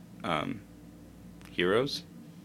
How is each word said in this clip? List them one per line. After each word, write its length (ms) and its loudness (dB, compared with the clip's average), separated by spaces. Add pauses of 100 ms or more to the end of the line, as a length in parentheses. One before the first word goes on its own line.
(240)
um, 360 0 (880)
heroes. 520 4 (420)